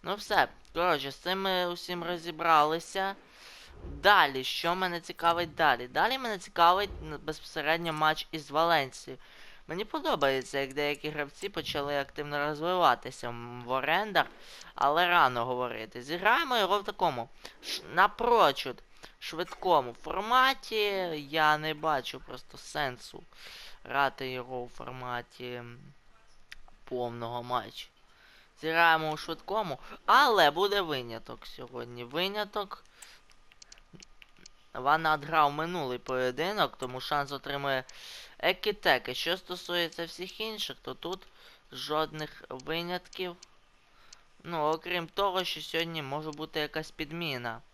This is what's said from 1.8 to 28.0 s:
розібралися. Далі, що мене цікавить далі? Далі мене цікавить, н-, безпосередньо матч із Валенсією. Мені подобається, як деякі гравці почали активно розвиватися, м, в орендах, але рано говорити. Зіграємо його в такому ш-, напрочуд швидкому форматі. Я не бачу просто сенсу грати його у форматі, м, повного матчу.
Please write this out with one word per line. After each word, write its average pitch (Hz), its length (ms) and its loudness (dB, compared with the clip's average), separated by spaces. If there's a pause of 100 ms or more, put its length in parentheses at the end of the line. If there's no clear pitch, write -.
розібралися. 165 1080 2 (720)
Далі, 147 600 4
що 170 300 -2
мене 180 260 -2
цікавить 170 540 0
далі? 123 340 2
Далі 208 300 0
мене 226 200 -4
цікавить, 180 520 4 (120)
н-, 151 160 -10
безпосередньо 160 720 -2
матч 156 400 0
із 147 180 -8
Валенсією. 143 720 0 (440)
Мені 175 180 -6
подобається, 143 760 0
як 131 160 -4
деякі 147 340 -2
гравці 151 400 -8
почали 143 520 -4
активно 147 380 -6
розвиватися, 147 920 2
м, 120 380 -10
в 120 40 -6
орендах, 160 560 2 (480)
але 160 340 4
рано 131 360 6
говорити. 123 580 -6
Зіграємо 220 540 2
його 202 220 2
в 196 60 -4
такому 151 440 0 (360)
ш-, - 180 -8 (120)
напрочуд 190 880 4 (380)
швидкому 160 720 0 (120)
форматі. 226 720 0 (540)
Я 151 280 4
не 156 160 -2
бачу 151 460 -2
просто - 380 -16
сенсу - 640 -6 (640)
грати 131 460 0
його 127 320 -6
у 123 60 -10
форматі, 123 840 -10
м, 120 260 -12 (1080)
повного 120 580 -6
матчу. 123 460 -4 (720)